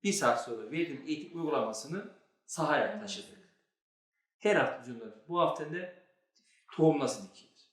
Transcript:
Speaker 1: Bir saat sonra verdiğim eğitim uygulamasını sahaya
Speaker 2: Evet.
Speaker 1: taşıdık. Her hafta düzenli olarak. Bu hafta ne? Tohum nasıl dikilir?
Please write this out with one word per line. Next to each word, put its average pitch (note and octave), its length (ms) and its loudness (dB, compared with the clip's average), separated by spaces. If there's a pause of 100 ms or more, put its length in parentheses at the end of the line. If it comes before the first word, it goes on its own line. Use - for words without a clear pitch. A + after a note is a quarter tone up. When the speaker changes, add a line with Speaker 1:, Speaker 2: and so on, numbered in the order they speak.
Speaker 1:
Bir G3+ 100 4
saat A#2+ 320 4
sonra A2+ 260 -8
verdiğim C#3+ 360 -4
eğitim D3+ 300 -6
uygulamasını C#3+ 760 -4 (320)
sahaya D3 460 0
Speaker 2:
Evet. G#2+ 100 -8
Speaker 1:
taşıdık. - 360 -10 (1000)
Her G#3 180 4
hafta C3+ 300 2
düzenli A#2 180 -12
olarak. - 260 -18
Bu F3 100 0
hafta D#3 260 2
ne? F3 420 -10 (680)
Tohum D#3 240 6
nasıl B2 300 -2
dikilir? - 440 -20